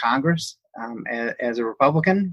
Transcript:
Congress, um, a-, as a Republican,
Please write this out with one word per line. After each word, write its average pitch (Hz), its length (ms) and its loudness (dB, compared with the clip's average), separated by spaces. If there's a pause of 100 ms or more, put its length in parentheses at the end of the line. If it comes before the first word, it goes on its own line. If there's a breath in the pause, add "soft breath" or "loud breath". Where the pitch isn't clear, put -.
Congress, 139 560 0 (240)
um, 117 300 -10
a-, 117 300 -4
as 120 180 -2
a 117 60 0
Republican, 160 680 2